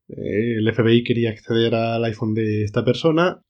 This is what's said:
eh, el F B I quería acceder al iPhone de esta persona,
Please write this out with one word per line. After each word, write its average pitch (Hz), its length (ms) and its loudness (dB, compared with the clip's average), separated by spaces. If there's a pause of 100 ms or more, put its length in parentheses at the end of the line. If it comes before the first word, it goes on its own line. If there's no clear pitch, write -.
eh, 113 480 -4
el 110 120 0
F 113 140 2
B 113 120 6
I 120 100 4
quería 117 280 0
acceder 113 420 0
al 117 280 -2
iPhone 113 300 -4
de 107 320 -2
esta 107 180 -2
persona, 160 680 0